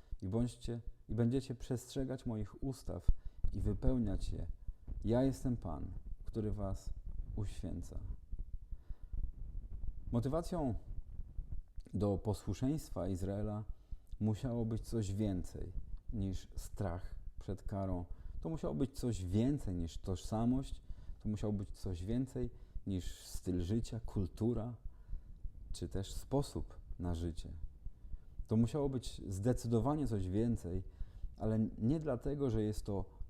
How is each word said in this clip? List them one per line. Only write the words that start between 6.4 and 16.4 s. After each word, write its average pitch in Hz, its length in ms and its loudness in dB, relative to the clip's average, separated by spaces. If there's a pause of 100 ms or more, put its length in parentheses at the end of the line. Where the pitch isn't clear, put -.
was 98 420 -2 (420)
uświęca”. - 640 -4 (2000)
Motywacją 139 640 2 (1160)
do 101 240 4
posłuszeństwa 107 920 0
Izraela 101 560 0 (560)
musiało 110 460 2
być 110 160 0
coś 107 320 0
więcej 92 600 0 (400)
niż 98 420 0